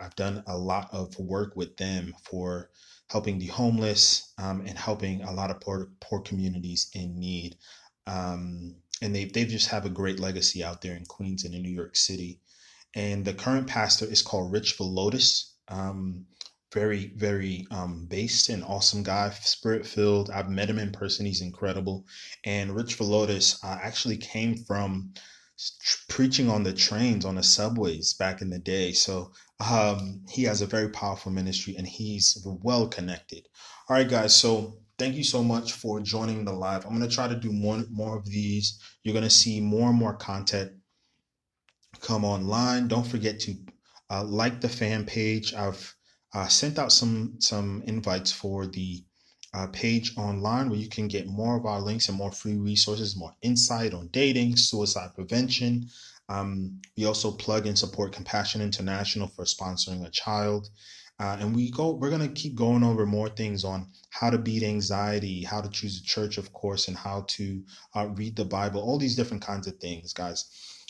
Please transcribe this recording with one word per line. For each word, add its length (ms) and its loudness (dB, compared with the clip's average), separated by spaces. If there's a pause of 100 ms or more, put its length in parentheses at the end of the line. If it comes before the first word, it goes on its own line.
I've 140 -14
done 320 -2
a 100 -4
lot 340 -2
of 280 -6
work 360 -2
with 220 -6
them 360 -4 (100)
for 480 -6 (380)
helping 300 -2
the 80 -4
homeless, 880 4
um, 300 -2
and 100 -10
helping 460 -2
a 80 -6
lot 180 -2
of 120 -4
poor, 280 -4 (100)
poor 200 -4
communities 760 -2
in 260 -6
need. 360 -6 (500)
Um, 720 -6 (260)
and 140 -2
they, 100 0
they 200 0
just 240 0
have 160 -2
a 40 -2
great 300 -2
legacy 440 0
out 180 -6
there 140 -8
in 100 -14
Queens 380 -6
and 120 -8
in 80 -6
New 80 -4
York 240 -6
City. 440 0 (540)
And 320 -2
the 80 -2
current 320 0
pastor 400 2
is 160 4
called 300 -2
Rich 260 0
Villodas. 760 2 (160)
Um, 560 -6 (460)
very, 440 0
very, 560 0
um, 360 -6
based 420 2
and 140 -2
awesome 380 2
guy, 300 0
spirit-filled. 1000 2
I've 200 -4
met 200 0
him 80 0
in 140 -2
person. 340 -4
He's 160 -2
incredible. 640 -4 (380)
And 320 -2
Rich 240 -4
Villodas, 640 4
uh, 180 -6
actually 360 -2
came 380 -2
from 580 -2 (440)
s-, 240 -10
tr-, 320 -2
preaching 340 4
on 140 4
the 120 0
trains, 520 4
on 80 0
the 100 0
subways 720 4
back 300 0
in 80 -2
the 80 -4
day. 320 0
So, 400 0 (400)
um, 580 2
he 140 0
has 180 2
a 40 2
very 220 0
powerful 460 -4
ministry, 420 -2
and 100 -6
he's 600 0
well 420 2
connected. 580 -8 (440)
All 80 6
right, 100 6
guys. 260 6
So 440 6 (200)
thank 180 -2
you 100 -4
so 180 2
much 300 2
for 260 -4
joining 460 -2
the 80 -2
live. 320 -2
I'm 80 -4
gonna 160 2
try 180 0
to 80 0
do 160 -2
more, 400 2
more 260 -2
of 80 -8
these. 540 0 (240)
You're 100 0
gonna 160 2
see 300 6
more 300 6
and 100 8
more 160 2
content 560 -2 (1300)
come 240 0
online. 640 2
Don't 180 2
forget 360 -2
to, 140 -4 (540)
uh, 140 -2
like 380 0
the 80 0
fan 360 0
page. 480 0
I've, 400 -6 (400)
uh, 140 -2
sent 320 2
out 140 6
some, 460 4
some 460 0
invites 460 0
for 340 -4
the, 380 -6 (500)
uh, 200 -6
page 420 0
online 540 0
where 100 0
you 80 -4
can 220 -4
get 180 -2
more 300 0
of 80 -2
our 160 0
links 260 0
and 100 -2
more 140 -4
free 240 -4
resources, 640 0
more 240 -10
insight 520 2
on 200 -10
dating, 420 4
suicide 600 2
prevention. 720 0 (400)
Um, 500 -4 (160)
we 100 0
also 260 2
plug 340 0
and 100 0
support 380 0
Compassion 480 -2
International 680 -2
for 160 -10
sponsoring 600 -4
a 60 -14
child. 580 0 (500)
Uh, 200 -2
and 160 0
we 160 2
go, 240 0
we're 160 0
gonna 160 0
keep 260 -6
going 300 6
over 240 6
more 220 0
things 360 -4
on 220 -4 (240)
how 180 0
to 80 4
beat 240 0
anxiety, 840 0
how 160 -4
to 100 -6
choose 300 -6
a 40 -16
church, 340 -2
of 160 -10
course, 340 -2
and 80 -6
how 340 -6
to, 340 -4 (320)
uh, 140 0
read 260 -6
the 100 0
Bible, 340 0
all 200 0
these 160 2
different 260 -2
kinds 240 -6
of 140 -10
things, 340 -10
guys. 320 -6 (440)